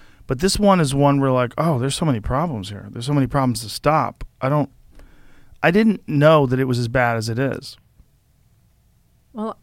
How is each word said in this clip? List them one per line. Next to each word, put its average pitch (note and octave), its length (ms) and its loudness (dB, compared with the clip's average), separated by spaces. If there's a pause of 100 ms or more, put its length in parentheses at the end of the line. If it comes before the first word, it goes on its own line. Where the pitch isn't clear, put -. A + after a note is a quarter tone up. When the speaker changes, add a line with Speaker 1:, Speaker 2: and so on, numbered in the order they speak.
(260)
Speaker 1:
But B2 140 -4
this F#3+ 180 0
one G3 220 4
is C#3 140 0
one C#3+ 260 4
where, C3+ 120 2
like, B2 260 0
"Oh, D#3 200 0
there's C3+ 160 -4
so - 100 -4
many B2+ 160 0
problems B2 480 -4
here. G2 220 -14
There's A#2 160 -10
so D3 80 -2
many C3+ 120 2
problems B2 360 -2
to G#2+ 80 -12
stop." - 520 -2 (180)
I C3 100 -4
don't, D3 200 -2 (920)
I D#3+ 80 4
didn't G#3 360 2
know D3+ 400 4
that B2+ 140 0
it C3+ 40 2
was B2+ 140 -2
as A#2+ 100 -2
bad A#2+ 280 0
as A2+ 140 -4
it A2+ 80 -4
is. - 380 -6 (1600)
Speaker 2:
Well, A3 300 -8